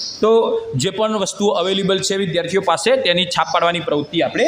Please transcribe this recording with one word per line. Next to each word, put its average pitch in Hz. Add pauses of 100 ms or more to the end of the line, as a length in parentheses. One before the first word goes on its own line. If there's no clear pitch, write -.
(200)
તો 226 (140)
જે 143
પણ 220
વસ્તુઓ 202
અવેલેબલ 190
છે 190
વિદ્યાર્થીઓ 175
પાસે 185
તેની 175
છાપ 170
પાડવાની 170
પ્રવૃત્તિ 151
આપણે 147